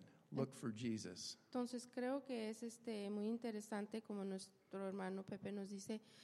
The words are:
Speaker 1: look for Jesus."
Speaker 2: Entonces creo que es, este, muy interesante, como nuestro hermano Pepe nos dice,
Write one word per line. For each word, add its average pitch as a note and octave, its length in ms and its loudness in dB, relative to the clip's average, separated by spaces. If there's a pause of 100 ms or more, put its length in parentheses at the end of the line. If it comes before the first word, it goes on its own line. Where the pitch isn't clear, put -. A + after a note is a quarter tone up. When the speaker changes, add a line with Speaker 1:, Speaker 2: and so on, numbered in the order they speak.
(320)
Speaker 1:
look C3+ 220 4
for A#2+ 180 0
Jesus." G#2+ 640 0 (160)
Speaker 2:
Entonces B3 340 0
creo C4 380 2
que A#3 240 0
es, A3 140 -4
este, A3 480 -2
muy G#3 160 2
interesante, A3 760 0
como G3+ 220 -2
nuestro G3 640 -2
hermano F#3+ 360 0
Pepe G3 300 -4
nos G3 160 -2
dice, G#3 320 -2 (240)